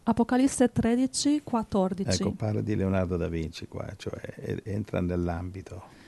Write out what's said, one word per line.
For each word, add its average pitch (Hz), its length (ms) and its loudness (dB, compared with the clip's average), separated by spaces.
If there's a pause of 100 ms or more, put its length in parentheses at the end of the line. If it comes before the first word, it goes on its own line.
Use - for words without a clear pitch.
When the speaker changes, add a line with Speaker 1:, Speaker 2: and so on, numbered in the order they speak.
Speaker 1:
Apocalisse 247 680 4
tredici 254 720 2
quattordici. 190 800 0
Speaker 2:
Ecco, 196 80 2
parla 107 280 0
di 107 160 0
Leonardo 95 400 2
da 85 120 0
Vinci 82 380 -4
qua, - 300 -8
cioè, - 240 -8 (160)
e-, - 280 -6
entra 101 360 -4
nell'ambito. 90 800 -4 (260)